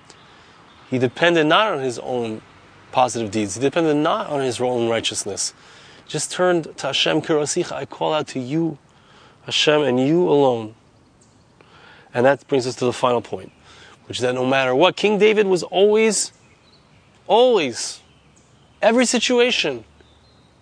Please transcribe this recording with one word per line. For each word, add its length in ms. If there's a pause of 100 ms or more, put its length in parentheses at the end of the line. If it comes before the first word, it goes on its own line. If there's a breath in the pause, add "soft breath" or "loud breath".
(920 loud breath)
He 80
depended 480
not 260
on 80
his 180
own 420 (520)
positive 380
deeds. 260
He 40
depended 360
not 320
on 120
his 200
own 280
righteousness. 640 (540 loud breath)
Just 260
turned 460
to 80
Hashem, 340
"Kirosicha, 520
I 120
call 300
out 140
to 120
you, 380 (640 soft breath)
Hashem, 380
and 180
you 260
alone." 480 (1400 loud breath)
And 100
that 240
brings 180
us 100
to 100
the 80
final 260
point, 320 (540 loud breath)
which 100
is 60
that 120
no 120
matter 280
what, 220
King 220
David 280
was 160
always, 680 (960)
always, 720 (800)
every 240
situation, 800 (760)